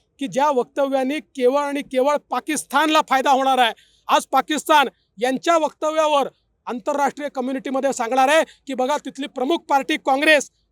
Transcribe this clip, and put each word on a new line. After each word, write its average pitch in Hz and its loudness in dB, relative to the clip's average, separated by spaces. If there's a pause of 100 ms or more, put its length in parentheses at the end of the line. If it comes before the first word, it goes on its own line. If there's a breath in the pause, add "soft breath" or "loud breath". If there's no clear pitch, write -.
(200)
की 277 -6
ज्या 262 0
वक्तव्याने 269 -2
केवळ 262 -2
आणि 285 -4
केवळ 269 0 (120)
पाकिस्तानला 294 0
फायदा 262 2
होणार 262 2
आहे. 226 2 (340 soft breath)
आज - 2
पाकिस्तान 277 2 (300)
यांच्या 262 0
वक्तव्यावर 302 0 (400)
आंतरराष्ट्रीय 277 -4
कम्युनिटीमध्ये 262 -4
सांगणार 262 2
आहे 311 4 (240 soft breath)
की 269 -10
बघा, 254 -2
तिथली 277 -10
प्रमुख 285 -4 (100)
पार्टी 302 0
काँग्रेस, 285 2 (220)